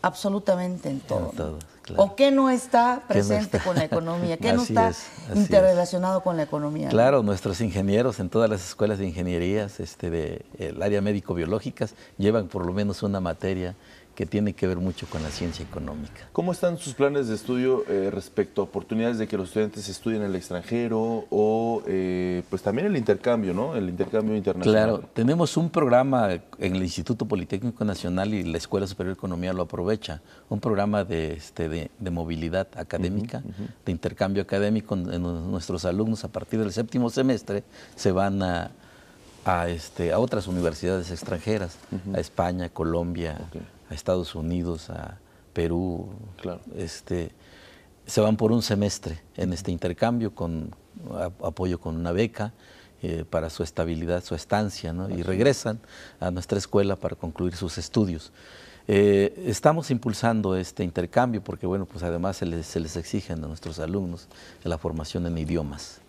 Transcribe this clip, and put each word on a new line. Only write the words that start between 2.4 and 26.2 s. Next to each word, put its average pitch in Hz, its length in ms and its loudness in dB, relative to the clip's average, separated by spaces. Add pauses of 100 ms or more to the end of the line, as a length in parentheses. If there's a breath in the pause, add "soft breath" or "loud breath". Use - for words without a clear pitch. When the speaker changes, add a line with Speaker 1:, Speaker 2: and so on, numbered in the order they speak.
Speaker 1:
está 247 460 4
Speaker 2:
¿Qué 277 60 -6
no - 60 -20
Speaker 1:
presente 208 500 2
Speaker 2:
está? 185 100 0
Speaker 1:
con 175 80 2
la 160 80 4
economía? 170 520 0
¿Qué 226 160 2
no 240 100 4
Speaker 2:
Así 233 100 -2
Speaker 1:
está 214 160 6
Speaker 2:
es, 220 80 -2
así - 360 -12
es. 202 60 4
Speaker 1:
interrelacionado 185 840 6
con 175 140 0
la 156 60 0
economía? 147 460 -2
Speaker 2:
Claro, 127 340 6
nuestros 98 380 0
ingenieros 101 580 2
en 95 100 -2
todas 113 220 4
las 95 160 -2
escuelas 104 320 0
de 98 80 -2
ingenierías, 90 720 0
este, - 320 -6
de, 82 340 -4 (140)
el - 240 -6
área 101 180 2
médico-biológicas, 101 920 -2 (240 loud breath)
llevan 104 300 4
por 87 180 -4
lo 87 60 -2
menos 101 320 -2
una 98 160 0
materia 92 560 -2 (380 loud breath)
que 98 120 -4
tiene 104 260 0
que - 140 -2
ver 92 100 2
mucho 90 320 -4
con 80 140 -4
la 78 80 -4
ciencia 82 340 -6
económica. 73 680 -10
Speaker 3:
¿Cómo 175 200 0
están 175 240 0
sus 147 180 -10
planes 139 340 2
de 110 60 0
estudio, 127 540 2
eh, 98 220 0
respecto 98 500 -2
a 98 40 2
oportunidades 113 540 -2
de 110 80 -2
que 107 120 -4
los 92 100 -4
estudiantes 107 400 -2
estudien 107 340 -2
en 101 80 -2
el 92 60 -2
extranjero 113 960 -2
o, 110 560 2
eh, 90 640 0
pues 95 120 -4
también 131 260 0
el 196 100 2
intercambio, 107 560 2
¿no? 135 200 -2
El 101 140 -2
intercambio 107 480 0
internacional. 101 500 4 (120)
Speaker 2:
Claro, - 160 -10
tenemos 147 420 4
un 165 140 2
programa 127 640 6 (260)